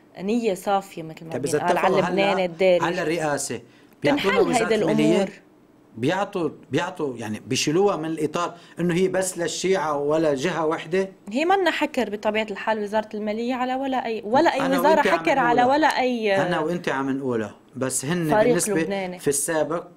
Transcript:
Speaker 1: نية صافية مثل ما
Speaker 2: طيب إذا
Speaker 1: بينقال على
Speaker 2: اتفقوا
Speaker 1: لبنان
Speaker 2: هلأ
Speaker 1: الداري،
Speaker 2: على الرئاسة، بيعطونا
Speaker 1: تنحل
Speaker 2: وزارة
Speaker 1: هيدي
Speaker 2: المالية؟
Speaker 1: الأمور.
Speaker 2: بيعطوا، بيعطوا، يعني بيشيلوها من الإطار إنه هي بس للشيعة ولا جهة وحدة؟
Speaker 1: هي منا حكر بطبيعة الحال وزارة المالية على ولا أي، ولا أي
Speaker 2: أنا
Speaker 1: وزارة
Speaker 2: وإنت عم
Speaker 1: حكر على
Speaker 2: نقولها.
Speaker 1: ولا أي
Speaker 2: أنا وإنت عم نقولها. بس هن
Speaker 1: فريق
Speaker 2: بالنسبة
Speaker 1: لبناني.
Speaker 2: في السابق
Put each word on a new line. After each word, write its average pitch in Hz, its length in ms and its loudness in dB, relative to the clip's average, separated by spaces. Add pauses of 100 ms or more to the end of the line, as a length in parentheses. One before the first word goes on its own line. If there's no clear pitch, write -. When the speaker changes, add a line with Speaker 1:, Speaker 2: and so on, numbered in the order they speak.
(200)
Speaker 1:
نية 214 340 0
صافية 190 500 -4
مثل 160 220 -14
ما 160 60 -12
Speaker 2:
طيب 131 140 -4
إذا 147 120 0
Speaker 1:
بينقال 175 200 2
على 185 180 2
Speaker 2:
اتفقوا 180 160 2
Speaker 1:
لبنان 196 220 2
Speaker 2:
هلأ 190 120 2
Speaker 1:
الداري، 175 400 4
Speaker 2:
على 175 160 -2
الرئاسة، 156 600 -2 (400)
بيعطونا 285 220 2
Speaker 1:
تنحل 226 260 4
Speaker 2:
وزارة 233 140 2
Speaker 1:
هيدي 220 120 2
Speaker 2:
المالية؟ 160 360 2
Speaker 1:
الأمور. 190 180 2 (680)
Speaker 2:
بيعطوا، 175 520 -2 (220)
بيعطوا، 151 460 -4
يعني 107 300 -8
بيشيلوها 165 480 2
من 156 100 -6
الإطار 160 500 -4 (240)
إنه 170 140 0
هي 185 140 2
بس 185 300 -2
للشيعة 165 600 -2
ولا 147 380 2
جهة 160 300 -2
وحدة؟ 160 440 -2 (200)
Speaker 1:
هي 262 160 -2
منا 370 260 2
حكر 285 380 -2
بطبيعة 214 420 -2
الحال 220 320 -4
وزارة 214 300 -4
المالية 214 420 -4
على 254 200 -2
ولا 262 300 -4
أي، 226 200 -6
ولا 277 280 4
أي 269 80 0
Speaker 2:
أنا 269 180 2
Speaker 1:
وزارة 294 160 6
Speaker 2:
وإنت 294 120 4
عم 330 120 4
Speaker 1:
حكر 277 200 2
على 240 220 4
Speaker 2:
نقولها. 262 160 4
Speaker 1:
ولا 311 100 4
أي 220 600 2
Speaker 2:
أنا 170 120 0
وإنت 170 300 -2
عم 135 200 -2
نقولها. 123 460 -2 (200)
بس 127 300 -4
هن 165 240 -2
Speaker 1:
فريق 214 180 4
Speaker 2:
بالنسبة 190 340 2
Speaker 1:
لبناني. 185 380 -6
Speaker 2:
في - 80 -4
السابق 156 680 -2